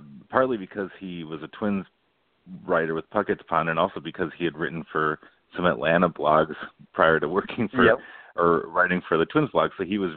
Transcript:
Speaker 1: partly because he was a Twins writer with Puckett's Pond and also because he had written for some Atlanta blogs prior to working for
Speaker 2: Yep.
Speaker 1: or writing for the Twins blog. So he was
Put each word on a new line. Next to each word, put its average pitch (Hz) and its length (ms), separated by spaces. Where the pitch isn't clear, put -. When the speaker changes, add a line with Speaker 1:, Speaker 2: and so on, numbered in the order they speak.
Speaker 1:
partly 131 280
because 95 320
he 87 240
was 78 200
a 78 40
Twins 98 380
writer 82 280
with 80 160
Puckett's 101 380
Pond 82 220
and 82 100
also 92 200
because 80 380
he 87 80
had 76 120
written 78 340
for 78 280
some 87 100
Atlanta 82 440
blogs 78 460
prior 80 260
to 76 100
working - 400
for - 160
Speaker 2:
Yep. 117 140
Speaker 1:
or 85 320
writing 90 400
for 82 100
the 80 80
Twins 151 260
blog. 80 260
So 98 60
he 95 140
was 92 200